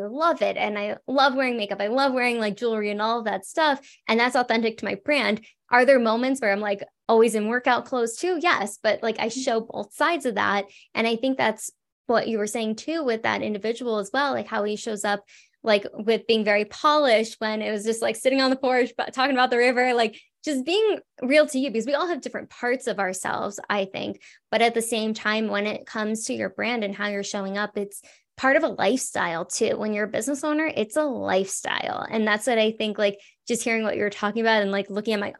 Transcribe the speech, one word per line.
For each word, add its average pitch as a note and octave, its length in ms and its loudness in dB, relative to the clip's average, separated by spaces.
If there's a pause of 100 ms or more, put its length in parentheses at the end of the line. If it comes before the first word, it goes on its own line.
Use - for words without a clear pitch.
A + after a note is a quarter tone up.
love C4+ 400 0
it. G3 140 0
And G#3 220 -2
I G#3 200 -4 (100)
love C4+ 260 4
wearing B3+ 220 0
makeup. G#3 240 -4
I G3+ 80 -2
love C4 240 2
wearing, B3 260 0
like, G#3 180 0
jewelry A3 340 -2
and G#3 120 -4
all A3+ 160 0
of A3+ 60 -8
that G3 200 -4
stuff. D4 360 0 (260)
And A3+ 140 2
that's B3 160 2
authentic A3+ 420 0
to - 60 -10
my G3+ 100 -4 (100)
brand. G#3+ 400 0 (260)
Are B3 140 8
there C4+ 140 8
moments B3 420 2
where G#3 120 2
I'm, G3 80 0
like, G#3 240 -4 (240)
always A3+ 260 6
in G#3+ 140 0
workout A#3+ 360 2
clothes A#3+ 320 -2
too? F4 240 -2
Yes. C#4+ 400 0
But, - 220 0
like, A3 160 -2
I - 80 -2
show A#3+ 340 -2
both G#3+ 320 -10
sides D4+ 320 0
of A#3 120 -2
that. G3+ 300 0 (280)
And A3 100 0
I A3+ 120 2
think C4 200 0
that's A3 360 -2 (340)
what A3+ 220 2
you A3 100 -2
were G#3 80 -2
saying A3 300 -4
too, D#4+ 260 -4
with A3+ 220 -2
that G#3 180 0
individual A3 560 -4
as G3+ 160 -6
well, C#4+ 180 0
like, A3 140 -4
how A3 160 -4
he G#3 140 -2
shows G#3 280 -8
up, G3+ 200 -2 (400)
like, G#3 280 2
with A3 360 -2
being A3 160 2
very G#3 200 2
polished B3 760 2
when G#3+ 200 -2
it G#3+ 120 -4
was G#3 120 -4
just, A3+ 180 -2
like, A3+ 120 0
sitting C4+ 260 2
on C4 100 4
the C4 60 2
porch, B3+ 400 2
but - 160 -6
talking C4 220 2
about B3+ 160 4
the B3 80 2
river, B3 360 4
like, A3+ 240 0 (260)
just C4+ 200 -2
being F#4+ 340 2 (220)
real D4 280 4
to C4 100 -2
you, C4+ 100 0
because A3 160 -2
we C#4 100 -2
all D#4 120 0
have E4+ 140 -4
different - 280 -10
parts B3 380 -4
of G3+ 140 -4
ourselves, - 580 -4 (100)
I G3 180 0
think. - 360 -8 (300)
But A3 100 4
at A#3 100 4
the A#3 80 0
same A3 320 -2
time, A3 360 -2
when G3+ 180 -2
it - 180 -6
comes A3 420 -4
to C4 60 -4
your A3 160 -4
brand G#3+ 360 -4
and G3+ 100 -4
how G3+ 140 -4
you're G3+ 160 -4
showing G3 340 -6
up, G#3 180 -4
it's G3+ 240 -8 (360)
part C4+ 200 4
of E4 60 4
a D#4+ 60 0
lifestyle F3+ 760 -2
too. G#3+ 320 0
When G#3+ 160 -4
you're G#3 120 -2
a G#3 40 -6
business C4 360 -4
owner, D4+ 300 0
it's G#3+ 220 -2
a D#4 80 2
lifestyle. G3 1040 -2
And A3 180 -2
that's G#3+ 200 0
what A#3+ 100 2
I A3 140 2
think, A3 280 -6
like, G3+ 200 0 (300)
just A#3 160 -2
hearing A3+ 180 0
what G#3+ 140 -2
you G#3 80 0
were G3+ 60 0
talking G#3 300 -4
about A3 220 4
and, G3 80 0
like, G3 180 -2
looking G#3+ 240 -4
at G#3 80 -2
my - 200 -6